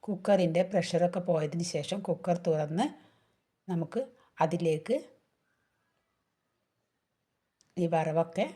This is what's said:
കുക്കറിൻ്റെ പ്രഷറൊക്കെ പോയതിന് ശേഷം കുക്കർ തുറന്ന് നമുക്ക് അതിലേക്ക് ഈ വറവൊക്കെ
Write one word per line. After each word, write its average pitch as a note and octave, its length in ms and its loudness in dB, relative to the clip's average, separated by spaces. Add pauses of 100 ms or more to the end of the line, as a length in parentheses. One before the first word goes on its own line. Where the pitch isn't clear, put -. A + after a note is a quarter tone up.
കുക്കറിൻ്റെ F3+ 600 2
പ്രഷറൊക്കെ F3 560 0
പോയതിന് E3+ 440 0
ശേഷം E3+ 360 -4
കുക്കർ F3 380 -2
തുറന്ന് D#3+ 480 0 (800)
നമുക്ക് E3+ 340 -2 (400)
അതിലേക്ക് E3+ 540 0 (2750)
ഈ F3 100 2
വറവൊക്കെ E3 580 0 (100)